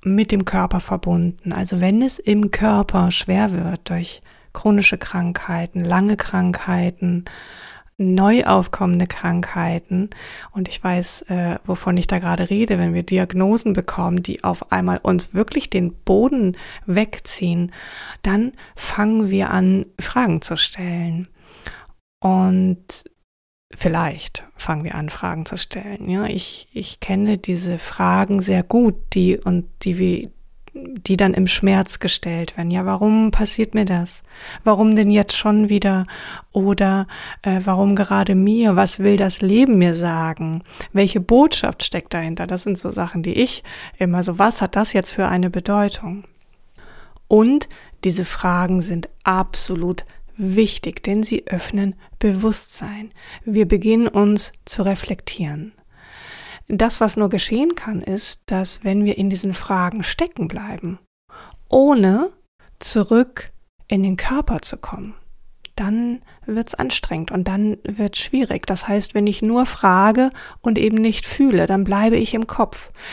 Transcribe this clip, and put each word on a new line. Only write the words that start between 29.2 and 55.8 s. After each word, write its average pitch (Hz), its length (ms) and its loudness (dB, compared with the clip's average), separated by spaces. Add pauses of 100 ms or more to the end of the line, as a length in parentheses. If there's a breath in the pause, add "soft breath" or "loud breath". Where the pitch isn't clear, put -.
und 180 300 -2 (160)
die 180 160 -2
wir, 180 320 -2 (440)
die 254 420 -4
dann 190 180 4
im 185 120 2
Schmerz 190 540 2
gestellt 170 560 -4
werden. 170 140 -4
Ja, 185 140 -2
warum 214 460 4
passiert 220 440 0
mir 220 100 2
das? 175 380 -2 (420 loud breath)
Warum 214 320 6
denn 208 140 6
jetzt 208 260 4
schon 214 320 4
wieder? 196 360 2 (480 loud breath)
Oder, 196 540 2 (360 loud breath)
äh, 185 220 0
warum 196 300 2
gerade 196 400 2
mir? 208 400 4
Was 185 240 2
will 202 180 4
das 190 240 2
Leben 220 380 6
mir 175 160 6
sagen? 165 680 -4 (300 loud breath)
Welche 196 280 2
Botschaft 269 640 2
steckt - 280 -6
dahinter? 165 340 -6
Das 180 180 -6
sind 190 140 -2
so - 120 -8
Sachen, 175 320 -4
die 170 120 -4
ich - 280 0 (360 loud breath)
immer 180 260 2
so, 180 140 -4
was 208 220 2
hat 190 160 -2
das 214 160 0
jetzt 190 200 -2
für 190 160 0
eine 180 220 0
Bedeutung? 202 760 -2 (1040 soft breath)
Und 233 400 4 (340 loud breath)
diese 180 220 -2
Fragen 180 560 0
sind 170 280 -6 (140)
absolut 185 840 -2 (320 soft breath)
wichtig, 196 680 -2
denn 202 180 0
sie 220 240 -4
öffnen 196 480 -4 (240 soft breath)
Bewusstsein. 214 920 -2 (340 loud breath)
Wir 208 220 2
beginnen 214 420 4
uns 208 440 2 (120)
zu - 180 -4
reflektieren. 185 880 -6 (960 loud breath)